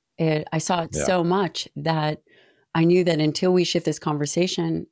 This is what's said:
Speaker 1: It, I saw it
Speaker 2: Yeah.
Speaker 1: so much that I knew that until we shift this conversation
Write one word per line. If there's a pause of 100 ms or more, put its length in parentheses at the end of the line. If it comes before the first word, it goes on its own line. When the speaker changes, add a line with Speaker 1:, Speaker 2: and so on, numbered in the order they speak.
(180)
Speaker 1:
It,
I
saw
it
Speaker 2:
Yeah.
Speaker 1:
so
much
that (520)
I
knew
that
until
we
shift
this
conversation